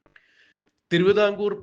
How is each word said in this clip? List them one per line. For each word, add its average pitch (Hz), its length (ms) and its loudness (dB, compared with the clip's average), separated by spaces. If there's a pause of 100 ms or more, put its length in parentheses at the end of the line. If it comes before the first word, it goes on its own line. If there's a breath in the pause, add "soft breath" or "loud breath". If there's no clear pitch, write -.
(920 soft breath)
തിരുവിതാംകൂർ 202 720 0